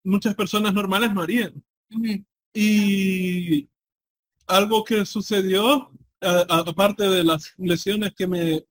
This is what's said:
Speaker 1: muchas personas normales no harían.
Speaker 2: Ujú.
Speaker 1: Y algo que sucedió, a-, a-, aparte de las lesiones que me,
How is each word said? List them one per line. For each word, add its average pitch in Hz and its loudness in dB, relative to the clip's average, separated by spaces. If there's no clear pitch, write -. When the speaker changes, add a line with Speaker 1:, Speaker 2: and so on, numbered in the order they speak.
Speaker 1:
muchas 202 0
personas 208 -2
normales 202 0
no 190 -2
harían. 190 -2
Speaker 2:
Ujú. 220 -4
Speaker 1:
Y 190 0
algo 208 2
que 214 0
sucedió, 208 0
a-, 180 2
a-, 165 2
aparte 196 0
de 185 2
las 160 0
lesiones 190 -2
que 185 -4
me, 170 -2